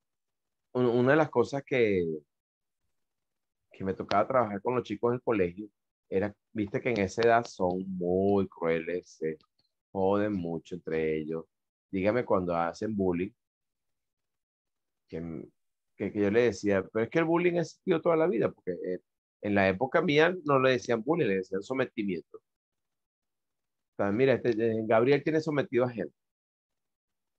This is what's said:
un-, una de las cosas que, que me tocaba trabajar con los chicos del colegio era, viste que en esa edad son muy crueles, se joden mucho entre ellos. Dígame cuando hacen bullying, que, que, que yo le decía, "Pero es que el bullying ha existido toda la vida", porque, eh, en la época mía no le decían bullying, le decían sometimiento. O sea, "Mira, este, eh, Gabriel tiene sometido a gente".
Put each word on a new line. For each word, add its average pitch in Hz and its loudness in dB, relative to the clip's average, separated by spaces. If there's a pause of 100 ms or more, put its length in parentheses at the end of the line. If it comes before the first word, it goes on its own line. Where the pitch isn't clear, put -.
(720)
un-, 127 2
una 123 4
de 151 6
las 151 2
cosas 123 -2
que, 104 2 (1700)
que - -14
me 95 -4
tocaba 101 0
trabajar 110 0
con 123 -2
los 120 -2
chicos 117 -2
del 123 -4
colegio 101 -2 (420)
era, 98 -2 (200)
viste 110 -4
que 131 -2
en 113 0
esa 98 -2
edad 117 4
son 92 -2
muy 95 0
crueles, 82 -4
se 78 -6 (540)
joden 101 0
mucho 85 -6
entre 80 -2
ellos. 80 -8 (460)
Dígame 107 0
cuando 90 0
hacen 85 -4
bullying, 92 -2 (1800)
que, 82 -10 (520)
que, 101 -6
que 104 -2
yo 101 2
le 117 4
decía, 101 2
"Pero 110 0
es 113 -16
que 165 2
el 165 2
bullying 170 0
ha 175 0
existido 165 -4
toda 170 2
la 160 2
vida", 196 0
porque, - -10
eh, 90 -6 (420)
en 104 -2
la 98 4
época 127 0
mía 165 2 (100)
no 139 4
le 131 4
decían 120 0
bullying, 147 0
le 98 0
decían 95 -4
sometimiento. 110 -4
O - -20
sea, 101 0
"Mira, 127 2
este, 120 0
eh, 110 0
Gabriel 120 4
tiene 156 0
sometido 135 0
a 123 -6
gente". 101 -8 (1200)